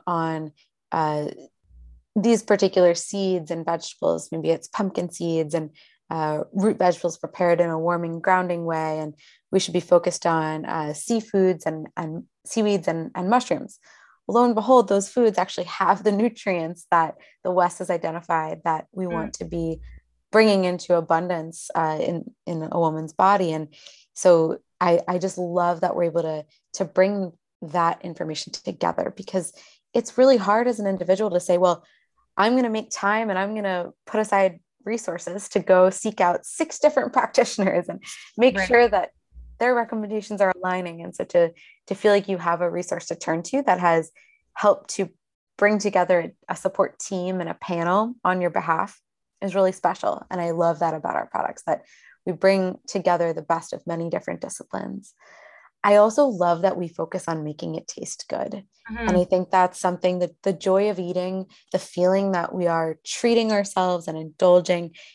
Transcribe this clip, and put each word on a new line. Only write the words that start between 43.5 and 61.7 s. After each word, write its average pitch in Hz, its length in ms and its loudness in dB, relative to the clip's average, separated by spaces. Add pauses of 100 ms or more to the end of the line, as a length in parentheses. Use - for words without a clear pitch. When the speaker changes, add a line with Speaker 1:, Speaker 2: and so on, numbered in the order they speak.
Speaker 1:
that 180 180 2
has 165 320 2 (420)
helped - 360 2
to 190 200 -4 (460)
bring 208 240 4
together 180 520 2 (160)
a - 60 -8
support - 460 -2
team 185 400 -4
and 165 100 -6
a 170 40 -10
panel 180 600 -2 (100)
on 185 160 0
your 175 100 0
behalf 170 500 -4 (420)
is 190 140 -6
really 190 160 4
special. - 580 -4
And 185 100 -4
I 170 120 -2
love 165 260 0
that 165 160 -2
about - 220 -6
our - 100 -2
products, - 400 -6
that - 160 -2 (420)
we 180 80 -2
bring 185 540 2
together 170 460 0
the 160 100 -8
best 165 300 -4
of - 140 -12
many 170 240 -6
different 165 300 -6
disciplines. - 760 -10 (680)
I 202 140 6
also 220 300 6
love 175 360 0
that 185 140 2
we 180 120 -6
focus 165 400 -8
on 160 160 -4
making 156 320 -8
it - 120 -12
taste - 400 -12
good. - 360 -6 (260)
Speaker 2:
Mm-hmm. 220 180 -4
Speaker 1:
And 180 80 2
I 180 80 4
think 180 260 0
that's 180 280 2
something 180 400 -2
that 175 140 -2 (100)
the 196 100 -2
joy 190 380 0
of 190 80 -6
eating, 185 480 -6 (260)